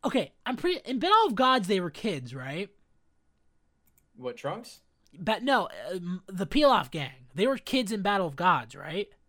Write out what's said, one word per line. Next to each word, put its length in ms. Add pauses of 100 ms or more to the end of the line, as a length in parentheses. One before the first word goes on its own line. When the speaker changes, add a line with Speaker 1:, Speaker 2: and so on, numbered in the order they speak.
Speaker 1:
okay, 260 (140)
I'm 100
pretty, 300
in 140
Battle 280
of 80
Gods, 320
they 140
were 80
kids, 440
right? 360 (1500)
Speaker 2:
What, 220
Trunks? 420 (380)
Speaker 1:
But 260
no, 220
uh, 300
m-, 320
the 200
Pilaf 420
gang. 220 (240)
They 120
were 100
kids 340
in 100
Battle 260
of 100
Gods, 400
right? 320 (200)